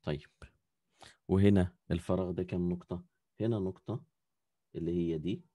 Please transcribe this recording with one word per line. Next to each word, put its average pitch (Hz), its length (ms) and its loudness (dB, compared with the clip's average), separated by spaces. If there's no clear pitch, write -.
طيب. 73 260 -4
وهنا 95 480 4
الفراغ 90 400 -2
ده 90 120 -4
كام 90 260 -2
نقطة؟ 90 360 -6
هنا 110 200 0
نقطة 95 440 -6
اللي 82 160 -4
هي 85 260 0
دي، 90 240 -4